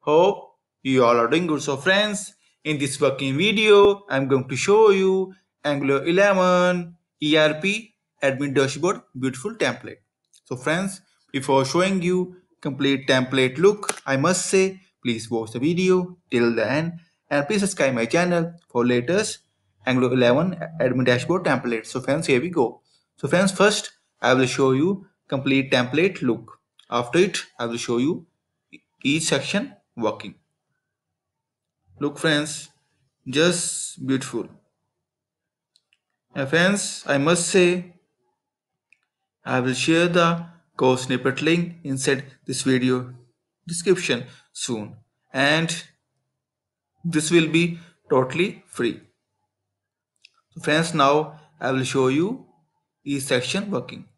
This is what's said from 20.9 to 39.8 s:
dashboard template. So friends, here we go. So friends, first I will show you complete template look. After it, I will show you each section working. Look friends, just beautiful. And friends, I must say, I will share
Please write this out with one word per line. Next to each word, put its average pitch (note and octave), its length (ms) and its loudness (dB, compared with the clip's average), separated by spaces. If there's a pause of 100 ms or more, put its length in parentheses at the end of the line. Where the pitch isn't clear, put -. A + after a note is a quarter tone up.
dashboard C#3+ 380 0
template. A#2+ 420 -2
So B2 160 -8
friends, D3+ 240 -2
here B2+ 160 2
we F3+ 80 -6
go. C3 320 -2 (340)
So - 100 -10
friends, F#3 240 2
first G3+ 400 0 (320)
I A#2+ 100 4
will B2+ 140 4
show C3 260 2
you F3 340 -2 (220)
complete C3+ 420 -2
template C#3+ 520 0
look. - 360 -4 (300)
After B2 300 -2
it, F#3+ 240 0 (160)
I A#2+ 80 -6
will A#2 100 -6
show A#2 220 -4
you D#3+ 280 -2 (760)
each D#3+ 220 0
section G3 520 -4 (200)
working. G#2 400 -6 (1600)
Look D3 180 -6
friends, D3+ 520 -2 (580)
just D#3 800 -2
beautiful. B2+ 420 -4 (1900)
And C3+ 140 -6
friends, F#3 580 0
I C#3+ 120 2
must E3+ 300 2
say, F3+ 480 2 (1500)
I B2+ 160 -2
will B2+ 140 -2
share E3 340 2